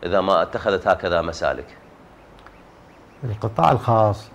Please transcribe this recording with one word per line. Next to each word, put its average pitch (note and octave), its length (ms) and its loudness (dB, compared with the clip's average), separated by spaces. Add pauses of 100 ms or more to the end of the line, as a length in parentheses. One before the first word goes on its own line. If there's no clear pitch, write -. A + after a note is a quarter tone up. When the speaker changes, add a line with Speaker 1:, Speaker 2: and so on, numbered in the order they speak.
Speaker 1:
إذا F#2+ 140 2
ما F#2 220 2
اتخذت G2 460 -2
هكذا F2 340 0
مسالك؟ D#2+ 440 -4 (1600)
Speaker 2:
القطاع A2+ 480 0
الخاص، A2 520 2 (100)